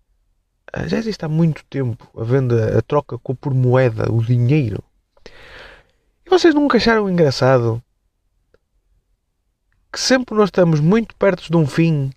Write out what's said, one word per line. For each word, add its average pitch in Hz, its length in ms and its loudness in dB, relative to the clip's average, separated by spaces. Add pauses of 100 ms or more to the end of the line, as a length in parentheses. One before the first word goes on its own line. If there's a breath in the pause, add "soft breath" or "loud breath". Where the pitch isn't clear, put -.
(720)
Ah, - 140 -8
já 196 120 -4
existe 220 260 -8
há 160 40 -8
muito 160 360 -2
tempo 127 440 -8 (120)
a 113 40 -6
venda, 117 540 0
a 113 40 2
troca 143 360 -4
co-, - 160 -8
por 135 200 -6
moeda, 123 580 2
o 113 100 0
dinheiro. 123 600 0 (1400 loud breath)
E - 20 -20
vocês 349 260 4
nunca 285 220 2
acharam 214 320 0
engraçado 127 760 0 (2000)
que - 80 -14
sempre 247 380 -2
nós 214 120 2
estamos 165 320 2
muito 196 360 0
perto 190 340 -2
de 165 60 0
um 160 100 2
fim 151 500 -2